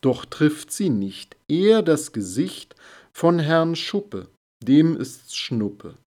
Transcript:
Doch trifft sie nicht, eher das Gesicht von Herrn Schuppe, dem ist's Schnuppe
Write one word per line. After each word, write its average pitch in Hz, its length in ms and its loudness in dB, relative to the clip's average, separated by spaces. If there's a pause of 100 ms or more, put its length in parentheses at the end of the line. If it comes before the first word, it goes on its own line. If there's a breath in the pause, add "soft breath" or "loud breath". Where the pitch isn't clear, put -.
Doch 131 240 0
trifft - 480 -2
sie 196 160 -2
nicht, 98 480 -4 (120)
eher 208 340 4
das 160 300 0
Gesicht 110 640 -6 (380 loud breath)
von 170 260 2
Herrn 165 380 2
Schuppe, - 520 -8 (340)
dem 151 340 4
ist's - 380 -10
Schnuppe - 600 -6 (180)